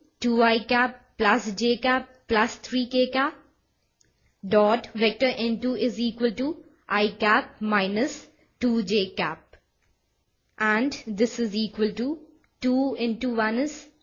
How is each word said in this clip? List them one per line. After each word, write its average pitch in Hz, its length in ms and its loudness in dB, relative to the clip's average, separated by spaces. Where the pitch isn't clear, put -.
two 240 220 2
I 226 160 4
cap 247 420 0
plus 214 360 2
J 233 260 0
cap 254 320 0
plus 226 280 0
three 247 320 -4
K 254 220 2
cap 269 240 -2
dot 208 480 4
vector 226 380 0
N 226 120 -2
two 254 160 -2
is 220 220 -2
equal 233 340 -2
to 277 300 -4
I 208 220 0
cap 214 500 0
minus 208 680 -2
two 233 220 2
J 190 340 -2
cap. 165 400 -6
And 220 480 0
this 226 320 0
is 214 180 -4
equal 220 360 -2
to 277 260 -4
two 262 380 0
into 233 360 -2
one 220 220 0
is 302 320 -4